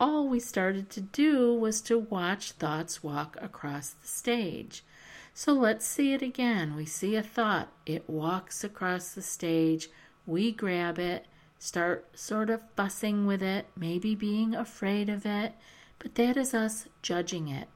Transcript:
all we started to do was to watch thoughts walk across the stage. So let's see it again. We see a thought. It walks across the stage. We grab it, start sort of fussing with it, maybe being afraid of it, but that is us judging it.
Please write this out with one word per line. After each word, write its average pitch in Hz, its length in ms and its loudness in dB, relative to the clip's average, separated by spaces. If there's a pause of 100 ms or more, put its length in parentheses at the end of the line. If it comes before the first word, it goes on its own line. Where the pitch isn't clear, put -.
all 285 280 2
we 240 120 2
started 196 500 0
to 208 100 -8
do 247 540 4
was 220 280 0
to 233 160 4
watch 202 540 -2
thoughts 156 520 -4
walk 151 360 -4
across 143 500 -8
the - 180 -20
stage. - 720 -4 (500)
So - 200 2
let's 233 340 4
see 277 280 2
it 269 80 0
again. 233 520 0
We 156 120 -4
see 202 280 -2
a 214 80 2
thought. 214 460 0 (180)
It 156 240 -4
walks 165 540 -2
across 185 480 -4
the 190 100 -10
stage. 160 680 2 (380)
We 190 240 2
grab 175 480 -2
it, 175 280 -2 (320)
start - 600 -2
sort 214 320 -2
of 220 120 0 (140)
fussing 208 480 2
with 196 180 2
it, 190 240 0 (100)
maybe 180 380 0
being 214 400 0
afraid 202 540 -2
of 208 160 -2
it, 208 300 -2 (460)
but - 160 -12
that 247 200 4
is 262 180 0
us 220 340 -2 (140)
judging 170 460 -2
it. 139 280 -8